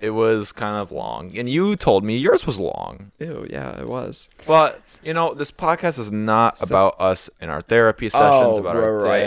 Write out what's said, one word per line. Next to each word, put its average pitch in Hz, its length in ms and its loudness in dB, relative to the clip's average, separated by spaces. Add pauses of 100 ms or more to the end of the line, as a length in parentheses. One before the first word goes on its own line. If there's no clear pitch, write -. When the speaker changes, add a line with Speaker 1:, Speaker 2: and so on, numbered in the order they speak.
Speaker 1:
it 110 100 -4
was 110 420 0
kind 104 280 -6
of 98 120 -10
long, 65 440 -10
and 120 120 -6
you 185 280 0
told 98 280 2
me 110 120 -2
yours 185 300 2
was 117 140 -4
long. 50 580 -8
Speaker 2:
Ew, - 320 -12
yeah, 67 260 -10
it 67 120 -12
was. - 420 -12 (160)
Speaker 1:
But, 156 340 4 (220)
you 156 100 -8
know, 165 220 -2
this 143 160 -8
podcast 170 480 -2
is 107 140 -8
not 110 420 2
Speaker 2:
It's - 80 -14
Speaker 1:
about 95 380 2
us 95 280 0 (120)
in 85 100 -8
our 76 100 -6
therapy 113 480 2
sessions, 131 480 4
Speaker 2:
Oh, 104 40 -2
Speaker 1:
about 90 160 -2
our 110 220 0
Speaker 2:
right, 104 40 -2
right. 101 240 2